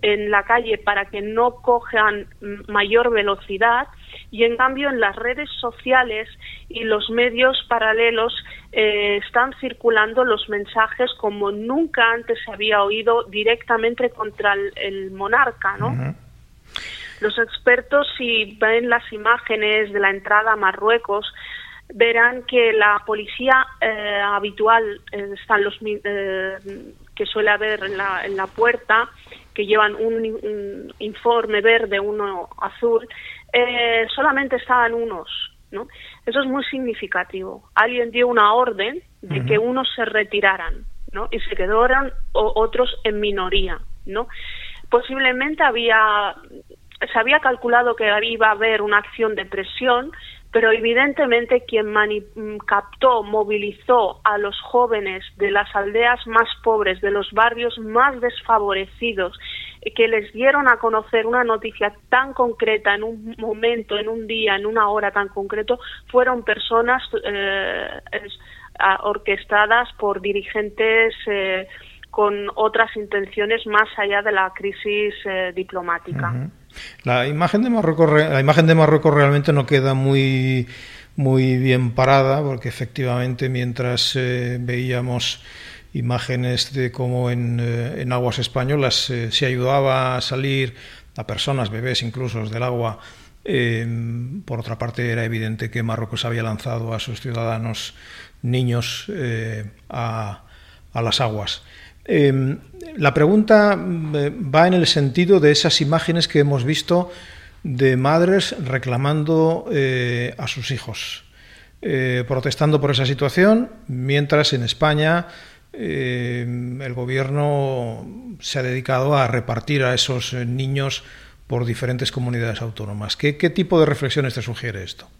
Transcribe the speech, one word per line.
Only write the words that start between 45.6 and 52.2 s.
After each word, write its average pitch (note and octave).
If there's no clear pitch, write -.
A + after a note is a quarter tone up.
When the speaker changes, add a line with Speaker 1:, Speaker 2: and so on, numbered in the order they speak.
Speaker 1:
había, A3
se A#3
había C4+
calculado A#3+
que A3+
iba A3+
a -
haber G#3+
una G#3
acción A3
de G3
presión, B3
pero A3
evidentemente A#3+
quien G#3+
mani-, G#3+